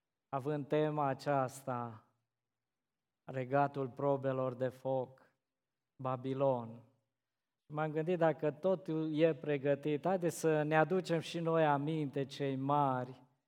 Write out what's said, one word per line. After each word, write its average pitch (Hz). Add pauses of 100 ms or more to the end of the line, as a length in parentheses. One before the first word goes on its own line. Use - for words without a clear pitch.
(280)
având 139
tema 151
aceasta, 127 (1200)
regatul 135
probelor 131
de 127
foc, 127 (840)
Babilon. 131 (1000)
M-am 151
gândit, 160
dacă 156
totul 156
e 160
pregătit, 143
haideți 175
să 156
ne 151
aducem 165
și -
noi 165
aminte, 147
cei 135
mari, 135 (260)